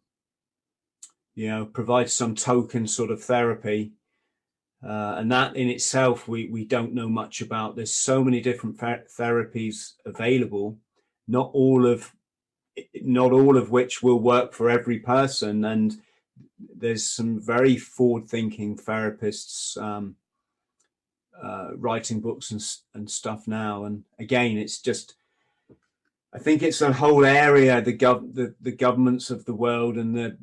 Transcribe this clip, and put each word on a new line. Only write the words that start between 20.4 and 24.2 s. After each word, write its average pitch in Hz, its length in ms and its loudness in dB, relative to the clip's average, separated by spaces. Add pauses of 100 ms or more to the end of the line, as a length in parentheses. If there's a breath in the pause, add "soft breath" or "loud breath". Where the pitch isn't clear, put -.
uh, 98 360 -12
writing 113 420 -6
books 117 320 -8
and 107 80 -8
s-, - 240 -12 (100)
and 104 160 -14
stuff 107 380 -10
now. 107 380 -6
And 104 180 -10 (160)
again, 117 380 0